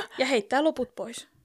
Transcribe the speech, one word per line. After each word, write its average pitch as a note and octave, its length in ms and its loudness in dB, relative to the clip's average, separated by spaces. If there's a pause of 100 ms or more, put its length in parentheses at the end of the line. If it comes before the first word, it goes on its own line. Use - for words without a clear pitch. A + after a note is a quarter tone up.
(180)
Ja C4 80 2
heittää C4 380 2
loput D#4 320 0
pois. A3 320 -10 (180)